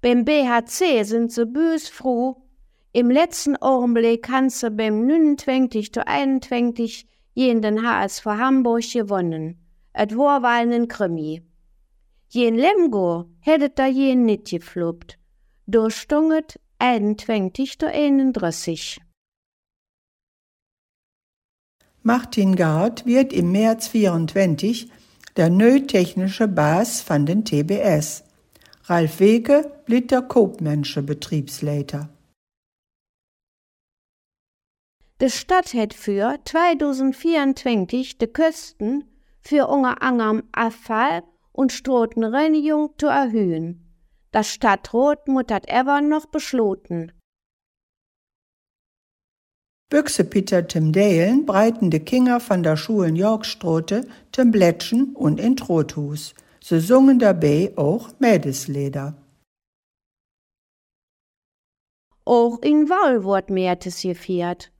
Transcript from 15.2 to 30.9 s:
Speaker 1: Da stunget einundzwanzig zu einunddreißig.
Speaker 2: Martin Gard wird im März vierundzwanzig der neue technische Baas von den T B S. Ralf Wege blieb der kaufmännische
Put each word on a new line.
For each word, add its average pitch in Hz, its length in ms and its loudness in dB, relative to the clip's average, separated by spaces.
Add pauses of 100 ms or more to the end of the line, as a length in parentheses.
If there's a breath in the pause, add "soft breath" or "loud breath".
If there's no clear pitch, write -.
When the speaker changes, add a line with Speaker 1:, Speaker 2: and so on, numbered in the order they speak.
Speaker 1:
Da 220 220 2
stunget 311 720 -2 (180)
einundzwanzig 214 1000 -2
zu 311 100 -2
einunddreißig. 262 1120 -2 (3000)
Speaker 2:
Martin 226 520 0
Gard 175 500 0
wird 262 280 2
im 175 180 0
März 220 380 0
vierundzwanzig 190 1000 0 (460 soft breath)
der 165 140 2
neue 233 360 4
technische 190 640 0
Baas 170 540 0
von 156 240 0
den 196 180 0
T 147 200 0
B 190 140 -2
S. 156 460 -2 (600 soft breath)
Ralf 165 340 0
Wege 233 520 4 (140)
blieb 240 220 0
der 254 160 2
kaufmännische 151 800 -2